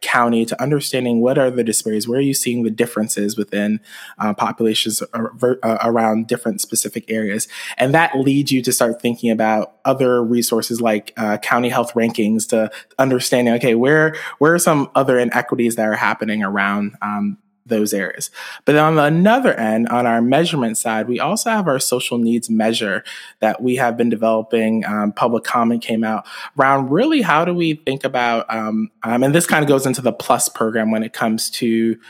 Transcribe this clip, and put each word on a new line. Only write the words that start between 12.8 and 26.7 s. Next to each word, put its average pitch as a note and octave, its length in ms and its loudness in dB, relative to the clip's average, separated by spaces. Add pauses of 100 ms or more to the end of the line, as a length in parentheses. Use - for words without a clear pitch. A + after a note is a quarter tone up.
understanding, B2 560 2
okay, A#2+ 200 2
where, D#3 400 4 (260)
where D3+ 120 6
are F3 60 2
some D3+ 360 2
other C3 240 4
inequities A#2+ 580 0
that A2 120 0
are G#2+ 60 0
happening G#2+ 480 -2
around, G2+ 580 -2
um, G#2 380 -4 (280)
those G#2+ 280 0
areas. G2 360 -6 (360)
But D3+ 100 2
on D#3 200 4
the D3 80 4
another F#3+ 500 2
end, A2+ 340 0
on A#2+ 180 0
our A#2 140 2
measurement C3 560 0
side, A2 320 -4
we B2 100 -4
also F3 300 -2
have G#3 180 0
our C3+ 120 0
social B2 400 -2
needs A#2 320 0
measure A2 520 0 (380)
that A2 220 0
we B2 140 0
have A#2+ 200 0
been A#2+ 140 2
developing, A2+ 760 0
um, G#2 280 -2
public A#2 320 -2
comment A#2 380 0
came A2+ 220 -2
out A2 220 -4 (320)
around C3+ 320 2